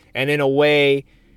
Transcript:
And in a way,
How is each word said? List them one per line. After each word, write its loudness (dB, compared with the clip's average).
And -6
in -2
a 0
way, 2